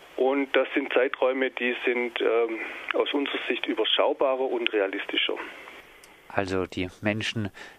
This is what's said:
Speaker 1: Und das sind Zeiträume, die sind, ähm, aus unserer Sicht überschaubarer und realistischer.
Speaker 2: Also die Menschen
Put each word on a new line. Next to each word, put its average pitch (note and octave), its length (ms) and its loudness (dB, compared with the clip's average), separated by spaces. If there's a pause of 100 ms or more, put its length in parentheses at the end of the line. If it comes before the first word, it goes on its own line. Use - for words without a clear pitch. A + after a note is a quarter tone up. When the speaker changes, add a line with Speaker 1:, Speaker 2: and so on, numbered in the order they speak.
(160)
Speaker 1:
Und C3+ 380 2
das C3 200 4
sind C#3 180 0
Zeiträume, C3 580 2
die B2 240 -2 (100)
sind, A#2+ 360 0
ähm, A2+ 400 2 (340)
aus - 180 0
unserer C#3+ 260 -2 (100)
Sicht A#2+ 180 -2
überschaubarer C3 840 2
und A#2 240 -2
realistischer. G2 600 0 (960)
Speaker 2:
Also F#2+ 380 0
die F#2 220 -2 (120)
Menschen G#2+ 500 0 (280)